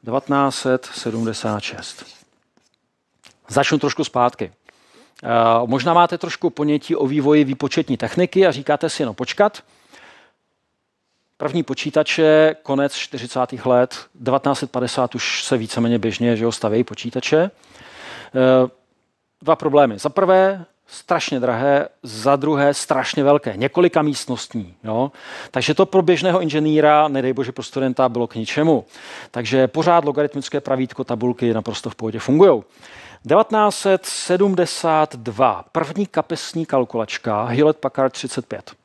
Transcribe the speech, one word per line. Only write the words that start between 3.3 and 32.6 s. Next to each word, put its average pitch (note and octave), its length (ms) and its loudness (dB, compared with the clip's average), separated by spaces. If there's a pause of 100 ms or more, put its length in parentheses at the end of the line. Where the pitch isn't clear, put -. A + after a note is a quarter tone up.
Začnu C#3 280 0
trošku C3+ 260 -2
zpátky. A#2+ 480 -2 (720)
Eh, - 40 -10 (380)
možná C3 280 0
máte F3 240 4
trošku E3+ 320 -4
ponětí D3+ 460 -2
o C#3 120 0
vývoji D3 360 4
výpočetní C3+ 540 -2
techniky F3+ 500 2
a E3 40 2
říkáte D3 380 -2
si, - 160 -4
"No A2 80 -6
počkat, - 500 -2 (1700)
první D3 260 -4
počítače, D#3 1000 2
konec C#3 320 -2
čtyřicátých B2 720 -6
let, B2+ 300 2 (200)
devatenáct C3+ 440 0
set C3+ 120 -8
padesát B2 440 -2
už - 280 -6
se C3+ 140 0
víceméně A#2 420 0
běžně, A2+ 380 0
že A2 60 -2
jo, A#2 80 0
stavějí A2 320 0
počítače." D#3 680 -2 (840)
Eh, C3 340 4 (720)
dva D#3+ 140 2
problémy. C3+ 440 2
Za D3 100 -4
prvé, F#3+ 560 2 (220)
strašně - 520 -4
drahé, B2+ 480 0 (160)
za A#2+ 320 0
druhé, C#3+ 380 0
strašně C#3 500 -2
velké, C#3+ 340 2
několika E3+ 440 2
místnostní, A#2+ 840 -6
jo. A#2 280 -2 (400)
Takže B2+ 220 -2
to G3 120 4
pro F#3+ 160 2
běžného F3 400 2
inženýra, D3+ 680 2
nedej C3 260 -2
bože B2 180 -4
pro B2+ 120 -12
studenta, C3 460 -2
bylo A#2+ 180 -4
k - 80 -12
ničemu. D3 500 0 (460)
Takže B2 360 0
pořád D#3+ 380 2
logaritmické C#3+ 560 -4
pravítko, C3 420 -4
tabulky A#2+ 500 -2
naprosto A2 360 -6
v - 60 -16
pohodě A2 240 -8
fungujou. D3 440 4 (600)